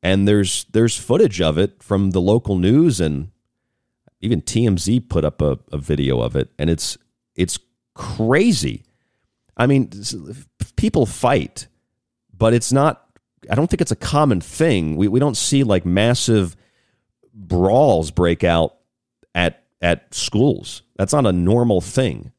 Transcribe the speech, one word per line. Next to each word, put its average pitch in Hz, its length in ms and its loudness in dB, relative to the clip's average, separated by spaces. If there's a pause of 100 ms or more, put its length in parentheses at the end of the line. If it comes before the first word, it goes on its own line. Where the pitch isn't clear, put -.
And 98 240 2
there's, 101 380 0
there's 113 340 0
footage 117 420 2
of 78 160 2
it 95 240 -2
from 98 300 0
the 92 100 0
local 101 340 2
news, 110 440 2
and 78 320 -4 (920)
even 101 200 -2
T 117 240 -2
M 101 120 2
Z 110 220 0
put 87 240 -4
up 76 180 -2
a, 73 160 0 (140)
a 73 60 -8
video 71 420 -2
of 62 160 -4
it, 67 140 -2 (100)
and 78 100 -2
it's, - 280 -4 (380)
it's 90 220 -4 (380)
crazy. 113 880 -2 (720)
I 120 100 0
mean, 135 280 2
s-, 101 200 -12 (640)
people 208 300 0
fight, - 640 -2 (680)
but 113 160 2
it's 120 200 0
not, 139 340 0 (420)
I 98 60 -2
don't 151 140 0
think 180 100 -4
it's 160 140 -2
a - 20 -4
common 139 460 0
thing. 90 560 -2
We, 98 100 2
we 117 140 2
don't 139 160 -2
see, 139 260 0
like, 98 220 0
massive 104 720 0 (760)
brawls 92 800 2
break 87 320 0
out 82 320 2 (580)
at, 87 300 -2 (180)
at 87 320 -2
schools. - 680 -2 (160)
That's 98 160 -2
not 147 120 2
a 101 60 2
normal 98 480 2
thing. 87 600 -6